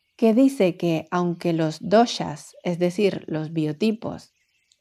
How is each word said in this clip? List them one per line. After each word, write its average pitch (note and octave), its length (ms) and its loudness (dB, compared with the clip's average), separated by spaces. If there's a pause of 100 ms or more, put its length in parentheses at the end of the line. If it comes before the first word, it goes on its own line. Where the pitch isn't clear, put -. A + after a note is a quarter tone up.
(140)
que A3+ 200 2
dice A3+ 420 2
que E3 340 -2
aunque F3 440 -2
los D#3+ 260 -2
doshas, F#3 760 0 (100)
es F3 140 -4
decir, F3+ 500 0
los D#3 260 -6
biotipos, E3 800 -4 (460)